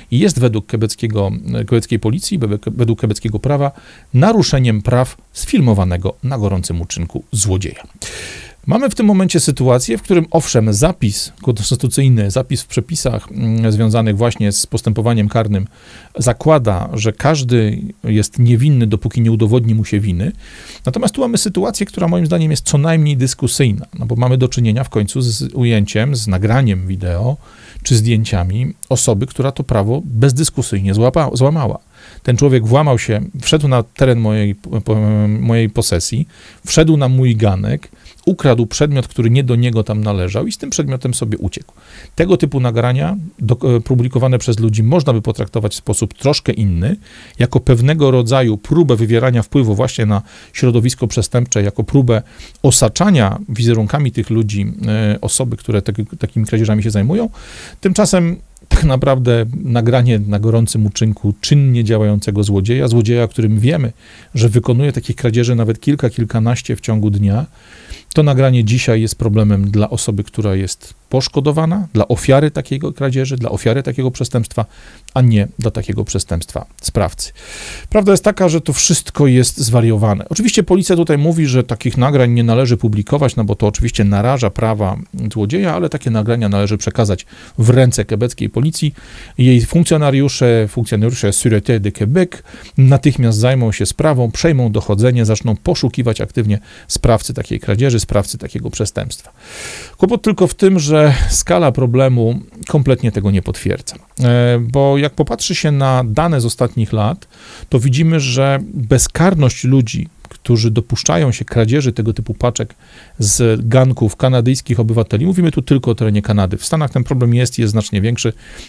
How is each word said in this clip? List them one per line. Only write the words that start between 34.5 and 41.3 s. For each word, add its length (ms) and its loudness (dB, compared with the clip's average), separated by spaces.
po-, 400 -4
mojej 420 2
posesji, 580 -2
wszedł 320 4
na 120 2
mój 260 2
ganek, 560 -2
ukradł 400 2
przedmiot, 420 -2
który 220 0
nie 140 2
do 120 0
niego 280 0
tam 200 -4
należał 440 -2
i 40 -6
z 60 -10
tym 120 -12
przedmiotem 440 -4
sobie 240 -4